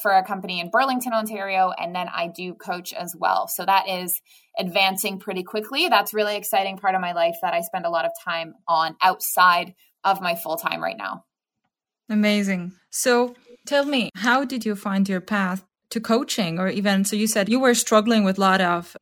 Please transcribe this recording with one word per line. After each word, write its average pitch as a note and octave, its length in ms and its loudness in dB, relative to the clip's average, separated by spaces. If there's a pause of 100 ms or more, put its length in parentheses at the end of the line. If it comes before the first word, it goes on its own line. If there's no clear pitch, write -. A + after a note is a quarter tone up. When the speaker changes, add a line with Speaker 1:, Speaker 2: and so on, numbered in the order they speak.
Speaker 1:
for G3+ 100 2
a F#3+ 120 6
company F#3 360 -6
in E3+ 100 -6
Burlington, B3 440 0
Ontario. G3 580 0
And F3 240 -8
then F3+ 180 -4
I F3 140 -4
do F3+ 260 -10
coach F3+ 380 -8
as F3+ 260 -10
well. F#3 300 0
So - 180 -6
that F#3+ 220 4
is F#3 320 -4 (400)
advancing F#3+ 600 0
pretty F#3 240 -6
quickly. A3 440 -2
That's G3+ 260 2
a - 20 -4
really G#3 200 0
exciting G3 420 -2
part F#3+ 180 0
of F#3 60 0
my F3 120 -4
life E3+ 280 2
that F3 120 -2
I E3+ 80 0
spend F3 240 -6
a E3+ 40 -2
lot E3+ 160 -2
of E3+ 60 -2 (140)
time E3 300 -6 (120)
on D#3+ 340 0
outside F3+ 720 4 (300)
of F#3+ 180 0
my F3 140 -2
full-time E3 480 -6
right B2 140 -6
now. G2+ 260 -10 (840)
Speaker 2:
Amazing. G3+ 640 2 (160)
So B3 460 2 (300)
tell C#4+ 200 2
me, C4+ 300 0
how B3 280 2
did B3+ 220 -4
you G#3+ 100 -2
find G3 320 0
your F#3 140 -2
path F#3+ 420 -2 (280)
to A3+ 100 -6
coaching? A3 580 0
Or F#3+ 80 0
even, G3 380 2
so A3 100 -4
you G#3+ 120 0
said G#3 200 0
you A#3+ 120 2
were B3+ 160 4
struggling A3 480 4
with F#3+ 140 2
a G3 40 2
lot F#3+ 180 4
of F3 420 -2